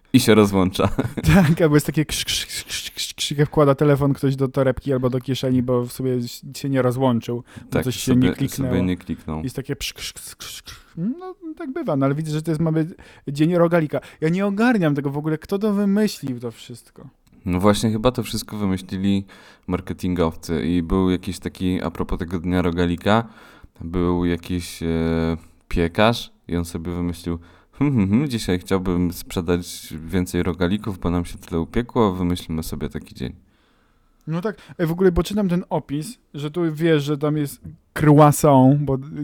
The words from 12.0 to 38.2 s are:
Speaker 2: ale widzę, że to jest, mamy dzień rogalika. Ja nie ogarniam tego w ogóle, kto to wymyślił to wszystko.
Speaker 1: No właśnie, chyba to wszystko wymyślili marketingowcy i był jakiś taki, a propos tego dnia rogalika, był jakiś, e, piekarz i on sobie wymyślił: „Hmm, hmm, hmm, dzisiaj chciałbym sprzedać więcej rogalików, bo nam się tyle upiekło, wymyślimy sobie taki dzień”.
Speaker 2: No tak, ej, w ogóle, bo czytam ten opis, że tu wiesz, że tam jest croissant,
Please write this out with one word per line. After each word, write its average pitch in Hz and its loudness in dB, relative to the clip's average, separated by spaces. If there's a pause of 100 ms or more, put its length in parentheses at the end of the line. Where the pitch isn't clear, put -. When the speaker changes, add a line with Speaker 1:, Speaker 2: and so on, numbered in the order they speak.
Speaker 2:
ale 139 0
widzę, 156 -6
że 156 -4
to 165 -4
jest, 156 0
mamy 160 0 (420)
dzień 156 0
rogalika. 170 2 (200)
Ja 156 0
nie 190 0
ogarniam 202 2
tego 139 -2
w 139 -6
ogóle, 156 -2
kto 196 -4
to 214 0
wymyślił 196 0
to 120 -8
wszystko. - -20 (360)
Speaker 1:
No 90 0
właśnie, 104 4
chyba 110 2
to 120 -4
wszystko 107 -8
wymyślili 98 0 (420)
marketingowcy 87 -2
i 87 0
był 92 2
jakiś 90 -4
taki, 92 -4
a - -4
propos - -4
tego 87 -4
dnia 90 0
rogalika, 87 0 (520)
był 87 0
jakiś, 87 -4
e, 85 -4 (840)
piekarz 107 0 (160)
i 85 -2
on 87 -2
sobie 85 -8
wymyślił: 85 -4 (340)
„Hmm, 139 0
hmm, 98 2
hmm, 135 2
dzisiaj 101 -2
chciałbym 90 0
sprzedać - -4 (120)
więcej 90 -2
rogalików, 90 -2
bo 87 -2
nam 87 -2
się - -14
tyle 85 -6
upiekło, 113 0
wymyślimy 87 -4
sobie 73 -8
taki - -12
dzień”. 64 -10 (960)
Speaker 2:
No 160 -4
tak, 202 -6 (220)
ej, 175 0
w 160 0
ogóle, 180 4
bo 175 2
czytam 202 0
ten 175 0
opis, 151 -6 (160)
że 147 -6
tu 170 -6 (140)
wiesz, 156 4
że 147 -2
tam 151 0
jest 147 -4 (400)
croissant, 147 8